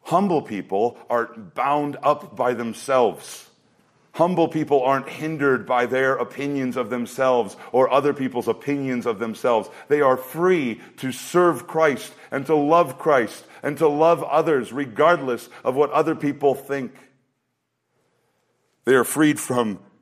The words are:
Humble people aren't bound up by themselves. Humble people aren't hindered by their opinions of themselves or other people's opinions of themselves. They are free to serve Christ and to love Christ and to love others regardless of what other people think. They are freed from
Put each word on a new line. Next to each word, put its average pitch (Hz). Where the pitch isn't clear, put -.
Humble 175
people 104
aren't 113
bound 143
up 147
by 123
themselves. 117
Humble 165
people 147
aren't 131
hindered 143
by 123
their 131
opinions 131
of 120
themselves 120
or 127
other 139
people's 127
opinions 131
of 110
themselves. 113
They 147
are 127
free 156
to 131
serve 175
Christ 156
and 135
to 160
love 151
Christ 131
and 147
to 156
love 156
others 143
regardless 135
of 127
what 147
other 151
people 143
think. 135
They 131
are 123
freed 151
from 117